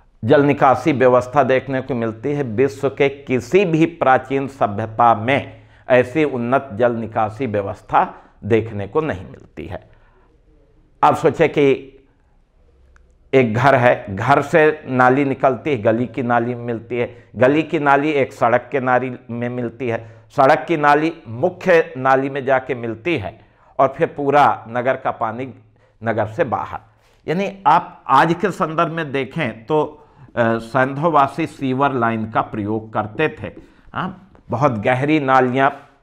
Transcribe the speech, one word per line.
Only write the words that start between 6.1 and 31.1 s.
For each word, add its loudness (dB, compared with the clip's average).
उन्नत -2
जल 2
निकासी -4
व्यवस्था -4
देखने -2
को -2
नहीं -6
मिलती -18
है। -14
आप 4
सोचें 2
कि 0
एक 4
घर 4
है, 2
घर 2
से 2
नाली 4
निकलती -2
है, -2
गली 0
की -6
नाली 0
में -12
मिलती -8
है, -6
गली 4
की -4
नाली 2
एक 0
सड़क 0
के -2
नाली 0
में -6
मिलती -8
है, -6
सड़क 2
की -2
नाली 2
मुख्य 0
नाली 2
में -8
जाके 0
मिलती -6
है -10
और 4
फिर -2
पूरा 2
नगर -2
का -6
पानी -8
नगर -2
से -4
बाहर। -6
यानी -6
आप 0
आज 4
के -2
संदर्भ -2
में -8
देखें, -6
तो, -4
अ, 0
सैंधोवासी 0